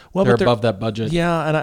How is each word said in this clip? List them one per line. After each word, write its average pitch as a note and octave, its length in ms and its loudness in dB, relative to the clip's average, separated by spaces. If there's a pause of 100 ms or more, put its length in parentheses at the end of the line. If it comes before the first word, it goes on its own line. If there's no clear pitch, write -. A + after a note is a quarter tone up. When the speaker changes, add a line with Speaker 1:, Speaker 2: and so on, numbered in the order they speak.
(140)
Speaker 1:
Well, F#3 120 0
Speaker 2:
They're B2 80 4
Speaker 1:
but A#2 60 2
they're - 80 2
Speaker 2:
above A#2+ 160 2
that G#2+ 160 0
budget. A2+ 320 -4
Speaker 1:
Yeah, E3 360 0
and D#3 100 0
I, D3+ 60 -2